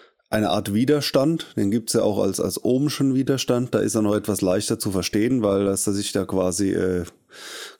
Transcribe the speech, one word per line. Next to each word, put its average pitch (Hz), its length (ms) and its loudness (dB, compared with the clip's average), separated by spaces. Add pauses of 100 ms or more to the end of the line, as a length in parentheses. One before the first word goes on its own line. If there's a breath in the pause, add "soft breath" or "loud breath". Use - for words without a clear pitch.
(300 loud breath)
eine 107 200 0
Art 101 240 -2
Widerstand. 143 840 0
Den 104 140 0
gibt's 117 220 -2
ja 113 100 2
auch 104 200 2
als, 95 180 0
als 92 240 -2
ohmschen 131 500 0
Widerstand. 127 600 0
Da 107 60 4
ist 101 160 0
er 110 60 2
noch 104 120 2
etwas 101 280 -2
leichter 101 360 2
zu 101 140 -4
verstehen, 110 500 0
weil 98 220 2
das 98 200 -2
sich 101 280 -2
da 95 120 0
quasi, 92 480 0
äh, 90 320 0 (760 loud breath)